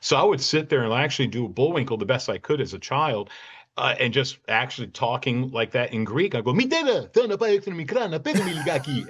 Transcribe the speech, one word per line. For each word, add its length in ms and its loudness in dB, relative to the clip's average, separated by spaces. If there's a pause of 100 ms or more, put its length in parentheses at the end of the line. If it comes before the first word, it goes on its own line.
So 160 2
I 60 4
would 180 4
sit 280 0
there 140 4
and 100 0
actually 360 0
do 200 -2
Bullwinkle 500 0
the 80 -2
best 220 0
I 100 -2
could 220 -2
as 140 -4
a 40 -10
child, 520 -2 (460)
uh, 220 0
and 140 2
just 260 0 (100)
actually 400 0
talking 640 -2
like 220 -2
that 200 0
in 120 -2
Greek. 300 0
I 60 0
go, 120 -2
Mi 140 2
tebe, 460 0
tebe 160 4
na 80 -2
pa 100 0
ekte 220 2
mi 160 -6
krana, 340 -2
pega 260 0
mi 80 -2
ligaki. 580 -2